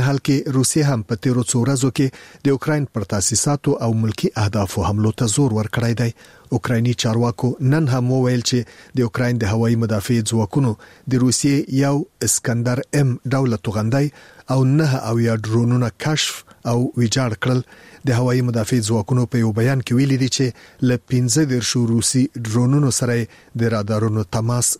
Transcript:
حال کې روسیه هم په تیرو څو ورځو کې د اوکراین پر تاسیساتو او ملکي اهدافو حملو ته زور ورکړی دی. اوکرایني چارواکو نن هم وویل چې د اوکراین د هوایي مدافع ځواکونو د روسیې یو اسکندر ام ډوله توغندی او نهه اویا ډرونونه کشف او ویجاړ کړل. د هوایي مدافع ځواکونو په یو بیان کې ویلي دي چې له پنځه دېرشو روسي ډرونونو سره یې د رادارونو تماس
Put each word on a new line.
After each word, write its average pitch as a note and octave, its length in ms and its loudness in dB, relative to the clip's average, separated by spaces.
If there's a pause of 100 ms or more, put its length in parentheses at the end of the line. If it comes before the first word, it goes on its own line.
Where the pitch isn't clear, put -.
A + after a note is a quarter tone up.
حال C#3 120 2 (100)
کې C#3+ 280 0
روسیه C#3 380 2
هم A2 160 -2
په A#2 160 -6
تیرو B2 240 0
څو B2 140 -2
ورځو C3 340 0
کې C3+ 100 2 (380)
د C#3 100 4
اوکراین D3 400 -2
پر G#2+ 160 -4
تاسیساتو C#3 640 0 (120)
او A#2 120 0
ملکي A2 320 -2 (120)
اهدافو G2+ 440 -2
حملو G#2+ 340 0
ته B2 140 0
زور C#3 240 0
ورکړی A#2 420 -2
دی. A#2 100 0 (440)
اوکرایني A#2+ 480 0
چارواکو A#2 480 0 (220)
نن D#3+ 200 2
هم B2 220 0
وویل B2 340 2
چې - 520 -4
د - 80 2
اوکراین B2 340 -2
د G#2 100 0
هوایي A2+ 300 2
مدافع A2 340 0 (140)
ځواکونو A2+ 420 0 (400)
د B2+ 120 2
روسیې C#3 320 2 (260)
یو C#3 140 2 (320)
اسکندر B2 540 -2 (200)
ام C3 100 2 (220)
ډوله B2+ 340 0
توغندی A2+ 420 0 (440)
او C3 40 2 (120)
نهه C#3+ 320 2 (100)
اویا A#2 320 2
ډرونونه A#2+ 460 2 (160)
کشف - 360 -2 (300)
او A#2+ 60 0 (180)
ویجاړ A#2+ 480 0
کړل. B2+ 160 2 (480)
د A#2 140 2
هوایي B2+ 260 2
مدافع A#2 400 0
ځواکونو A2+ 480 0
په A#2 80 2
یو A2 160 0
بیان C3 260 0
کې - 140 -4
ویلي C3+ 240 2
دي B2 120 0
چې C3 100 2 (440)
له B2 220 -2
پنځه B2 300 2 (120)
دېرشو B2 380 0
روسي A#2 320 2 (240)
ډرونونو B2 500 2
سره A#2+ 220 0
یې - 420 -8
د A2+ 140 2
رادارونو G#2+ 500 0 (120)
تماس A#2 420 0